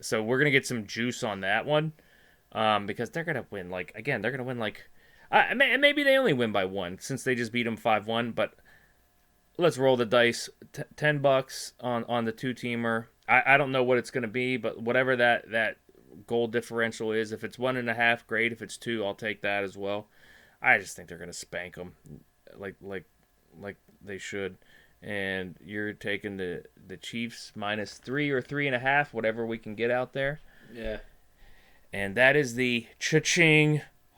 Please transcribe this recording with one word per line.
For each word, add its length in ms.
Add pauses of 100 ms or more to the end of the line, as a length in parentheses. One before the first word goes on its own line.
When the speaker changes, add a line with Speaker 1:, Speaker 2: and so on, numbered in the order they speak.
Speaker 1:
So 200
we're 180
gonna 120
get 160
some 180
juice 380
on 160
that 260
one, 280 (580)
um, 360
because 220
they're 140
gonna 260
win, 200
like, 260
again, 260
they're 100
gonna 120
win, 160
like, 300 (420)
uh, 240
may-, 220
maybe 260
they 140
only 160
win 180
by 140
one 340
since 240
they 100
just 200
beat 140
'em 100
five 280
one, 260
but 240 (1040)
let's 200
roll 180
the 100
dice. 440 (240)
T-, 80 (160)
ten 220
bucks 600
on, 260
on 200
the 80
two-teamer. 720 (240)
I, 140 (100)
I 40
don't 140
know 120
what 140
it's 140
gonna 160
be, 300
but 240
whatever 340
that, 360
that 260 (480)
goal 220
differential 640
is, 180
if 140
it's 120
one 200
and 120
a 40
half, 340
great. 240
If 100
it's 140
two, 300
I'll 100
take 260
that 220
as 140
well. 300 (540)
I 180
just 180
think 100
they're 100
gonna 140
spank 460
'em, 160 (640)
like, 240
like, 240 (520)
like 200 (260)
they 140
should. 400 (460)
And 600
you're 300
taking 440
the, 260 (240)
the 100
Chiefs 560
minus 460
three 320
or 100
three 240
and 100
a 40
half, 340
whatever 320
we 140
can 160
get 160
out 220
there. 260 (340)
Speaker 2:
Yeah. 240 (960)
Speaker 1:
And 220
that 200
is 200
the 320 (100)
cha-ching 840 (360)